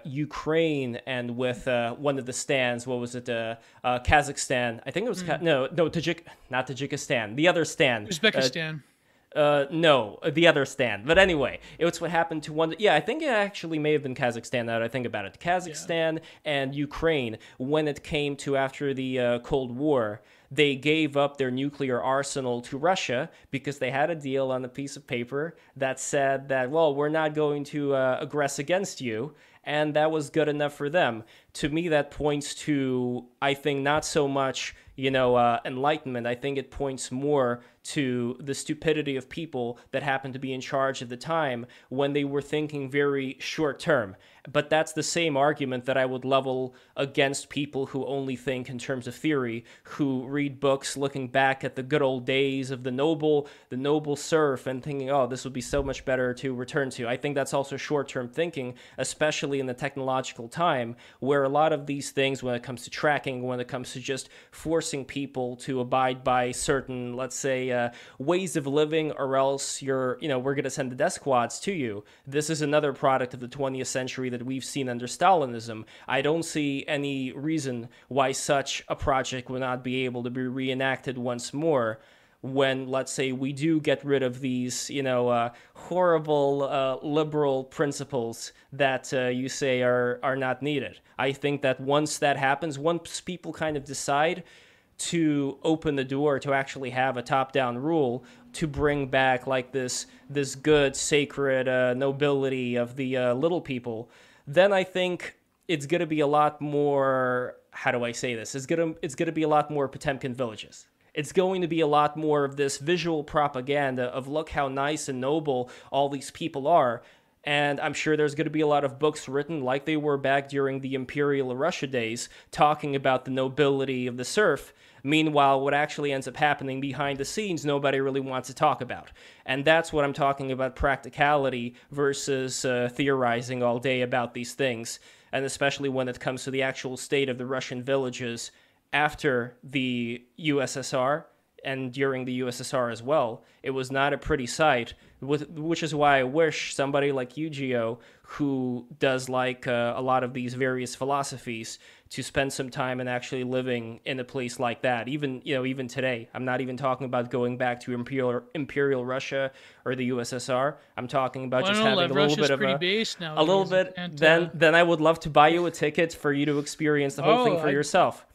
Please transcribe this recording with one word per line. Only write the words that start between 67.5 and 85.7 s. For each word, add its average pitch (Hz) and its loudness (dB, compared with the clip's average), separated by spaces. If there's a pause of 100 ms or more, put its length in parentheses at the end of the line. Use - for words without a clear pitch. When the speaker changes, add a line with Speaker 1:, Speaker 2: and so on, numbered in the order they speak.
Speaker 1:
uh, 120 0 (280)
ways 170 0
of 143 -2
living, 151 2
or 135 -2
else 139 0
you're, 131 0
you 160 -4
know, 131 0
we're 135 0
gonna 135 -2
send 131 -4
the 127 -10
death 165 2
squads 120 0
to 196 -2
you. 113 -4 (240)
This 147 -2
is 151 -2
another 147 2
product 131 2
of 123 -12
the 120 -10
twentieth 131 -4
century 127 -4
that 120 -6
we've 131 -6
seen 135 -4
under 120 -4
Stalinism. 120 2 (240)
I 131 2
don't 160 2
see 143 -2
any 139 -4
reason 135 -4 (200)
why 135 2
such - 0
a 165 -4
project 131 -2
would 127 -4
not 127 -4
be 127 -2
able 120 -4
to 120 -6
be 127 -4
reenacted 131 -2
once 123 -6
more 139 0 (400)
when, 135 0
let's 127 -2
say, 135 0
we 131 -2
do 156 2
get 147 2
rid 139 2
of 123 -2
these, 127 -4
you 139 -4
know, 123 2
uh, 120 2 (240)